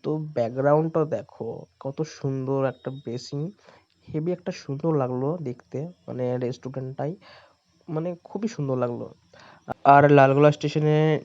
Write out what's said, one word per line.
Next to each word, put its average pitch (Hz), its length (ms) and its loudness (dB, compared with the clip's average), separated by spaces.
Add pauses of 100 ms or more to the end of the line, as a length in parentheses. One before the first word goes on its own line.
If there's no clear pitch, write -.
তো - 140 -6
ব্যাকগ্রাউন্ডটা 147 880 0
দেখো, - 600 -8 (140)
কত 135 220 -8
সুন্দর 135 640 -4
একটা 131 260 -6 (140)
বেসিন, 143 460 -8 (640)
হেভি 156 180 -4
একটা 180 200 -8
সুন্দর 143 440 -4
লাগলো 131 420 -2
দেখতে, 131 420 -10 (280)
মানে 123 300 -4
রেস্টুরেন্টটাই, 131 800 -8 (720)
মানে 165 360 -6
খুবই 208 240 -8
সুন্দর 135 300 -4
লাগলো। 120 280 -4 (760)
আর 143 280 8
লালগোলা 143 400 8
স্টেশনে 151 720 2